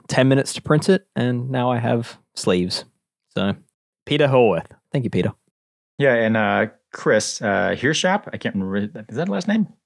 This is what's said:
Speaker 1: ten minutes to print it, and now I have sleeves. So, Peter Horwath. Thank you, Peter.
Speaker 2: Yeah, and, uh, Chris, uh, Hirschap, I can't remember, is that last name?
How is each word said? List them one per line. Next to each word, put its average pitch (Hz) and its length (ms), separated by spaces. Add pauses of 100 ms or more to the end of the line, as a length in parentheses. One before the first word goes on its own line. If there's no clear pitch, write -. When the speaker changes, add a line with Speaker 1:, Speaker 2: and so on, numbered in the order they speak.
Speaker 1:
ten 131 180
minutes 135 280
to - 80
print 151 260
it, 190 260
and 123 360
now 127 200
I 120 80
have 117 400 (160)
sleeves. 90 500 (520)
So, 98 180 (520)
Peter - 200
Horwath. 120 400 (260)
Thank 131 120
you, 107 60
Peter. 92 220 (680)
Speaker 2:
Yeah, 135 160
and, 110 220
uh, 104 300 (260)
Chris, - 480
uh, 95 380
Hirschap, 180 540
I 104 60
can't - 180
remember, 101 520
is 107 60
that 165 140
last 196 180
name? 208 220 (180)